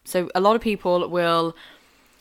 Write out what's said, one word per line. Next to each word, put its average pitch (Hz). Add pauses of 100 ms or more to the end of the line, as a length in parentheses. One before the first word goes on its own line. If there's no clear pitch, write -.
So 180
a 180
lot 208
of 226
people 180
will 170 (640)